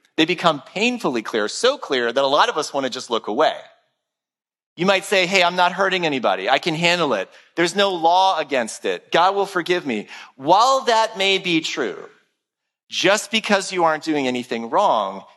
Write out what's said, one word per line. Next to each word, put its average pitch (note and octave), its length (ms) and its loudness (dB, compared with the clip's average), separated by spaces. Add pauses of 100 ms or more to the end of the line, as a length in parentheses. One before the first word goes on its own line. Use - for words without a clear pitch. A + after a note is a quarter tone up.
(160)
They D#3+ 100 2
become E3 360 -2
painfully F#3 640 -4
clear, G#2+ 240 -2
so C4+ 320 -2
clear A#2+ 320 -2
that C3+ 120 0
a C#3 40 2
lot E3 220 2
of G3 80 -6
us D3 140 -4
want C#3 140 -2
to B2+ 60 -4
just B2 180 -10
look A2+ 180 -4
away. B2+ 300 0 (1160)
You E3 100 -2
might F#3+ 200 2
say, F#3+ 200 2
"Hey, F#3 160 2
I'm F3 140 2
not F3+ 160 4
hurting F#3 340 0
anybody. A2 440 0
I C#3 100 4
can D#3+ 160 -2
handle E3+ 400 0
it. A2 140 -4 (260)
There's E3+ 200 0
no G3+ 140 2
law F3+ 480 2
against C3+ 480 -4
it. F#2 260 -6
God F#3 240 4
will G3 120 0
forgive E3+ 400 -4
me." G#2+ 200 -4 (280)
While G#3+ 460 4
that A3 360 0
may F#3+ 220 2
be E3 220 0
true, A#2 480 -6 (800)
just - 420 0
because G3+ 400 0
you F3+ 120 0
aren't D#3 200 0
doing D3 240 -2
anything A#2+ 420 -4
wrong A#2 560 0 (120)